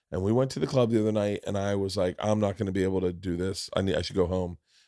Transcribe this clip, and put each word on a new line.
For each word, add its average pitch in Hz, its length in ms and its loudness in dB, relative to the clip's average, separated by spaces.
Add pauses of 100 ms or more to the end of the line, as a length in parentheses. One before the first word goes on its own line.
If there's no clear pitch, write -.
(120)
And 92 120 -2
we 101 80 2
went 127 200 2
to - 80 -8
the - 80 0
club 123 240 2
the 113 80 4
other 107 120 2
night, 104 340 0
and 101 120 -4
I 101 180 0
was 98 200 -2
like, 92 240 0
"I'm 107 200 2
not 101 180 2
gonna 98 140 -2
be 95 120 2
able 95 180 0
to 92 120 0
do 87 240 -4
this. 92 380 -4
I 92 60 2
need, 95 140 2
I 78 60 0
should - 140 -6
go 92 100 4
home." 87 320 -2 (300)